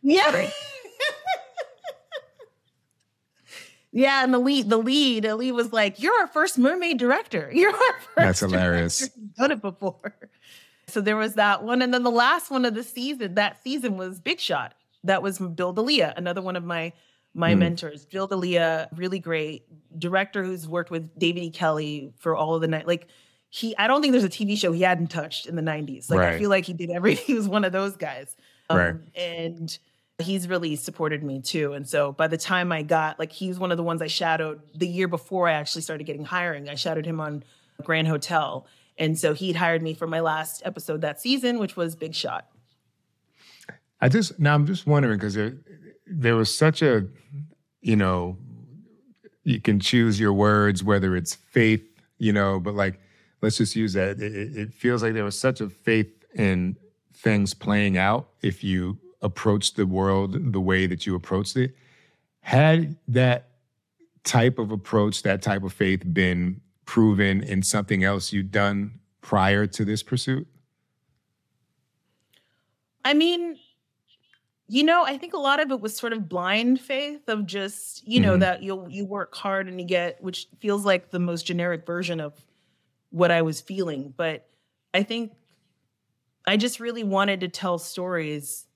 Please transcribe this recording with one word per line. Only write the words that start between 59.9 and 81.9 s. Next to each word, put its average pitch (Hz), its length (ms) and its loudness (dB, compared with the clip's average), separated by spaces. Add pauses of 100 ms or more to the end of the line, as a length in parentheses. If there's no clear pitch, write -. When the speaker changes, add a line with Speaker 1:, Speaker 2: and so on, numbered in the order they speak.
Speaker 2:
the 95 80 0
way 92 260 2
that 87 180 -4
you 92 100 -2
approached 95 420 -2
it. 131 160 0 (680)
Had 156 560 4 (100)
that 123 420 2 (760)
type 123 340 4
of 110 120 -4
approach, 104 520 0
that 98 180 0
type 98 220 -2
of 95 100 -4
faith 95 300 2 (100)
been 90 480 2 (240)
proven 101 580 4
in 95 180 0
something 95 420 0
else 98 280 0
you'd 98 200 -2
done 101 480 0 (220)
prior 101 460 2
to 104 180 -4
this 104 160 -2
pursuit? 131 460 -2 (2500)
Speaker 1:
I 269 100 2
mean, 339 440 2 (1120)
you 254 160 0
know, 339 200 4
I 277 140 -2
think 339 160 -14
a - 60 -6
lot 277 200 2
of 302 120 0
it 262 100 -2
was 214 140 -6
sort 233 180 -4
of 208 160 -6
blind 208 500 0
faith 285 480 -8
of 214 180 -2
just, 196 600 -10
you 233 120 4
know, 196 140 6
Speaker 2:
Mm-hmm. 185 80 6
Speaker 1:
that 180 220 2
you'll, 190 260 -8
you 196 160 -8
work 196 300 -8
hard 196 320 -4
and 185 120 -10
you 175 80 -8
get, 175 340 -2
which 185 260 -10 (120)
feels 202 260 -2
like 185 260 2
the 180 80 -2
most 170 260 -2
generic 175 400 -2
version 170 340 -4